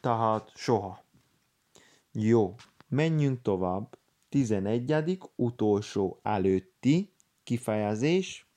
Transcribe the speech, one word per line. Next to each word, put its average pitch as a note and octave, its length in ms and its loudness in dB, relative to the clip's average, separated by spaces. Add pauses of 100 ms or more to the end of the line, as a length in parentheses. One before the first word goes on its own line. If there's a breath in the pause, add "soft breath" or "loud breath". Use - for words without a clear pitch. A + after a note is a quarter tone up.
Tehát A2+ 540 0
soha. G2 500 -2 (1080 soft breath)
Jó, A2 420 2 (340)
menjünk C#3+ 540 0
tovább. F#2 560 -2 (300)
Tizenegyedik, B2 960 0 (140)
utolsó G#2 880 0
előtti G#2 920 0 (280)
kifejezés. A#2 1040 -2 (100)